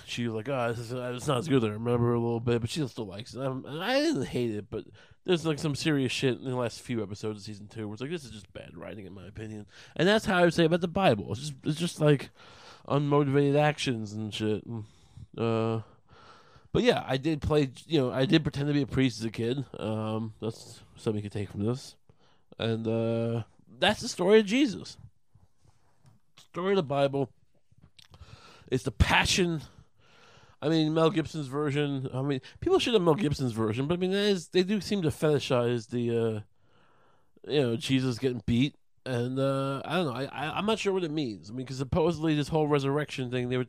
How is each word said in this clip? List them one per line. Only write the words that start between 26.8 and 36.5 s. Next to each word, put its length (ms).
Bible. 460
It's 140
the 80
passion. 680
I 80
mean, 240
Mel 160
Gibson's 380
version. 640
I 80
mean, 200
people 200
shit 160
on 80
Mel 120
Gibson's 380
version, 340
but 80
I 20
mean, 140
that 140
is, 240
they 140
do 180
seem 220
to 60
fetishize 800
the, 200
uh, 300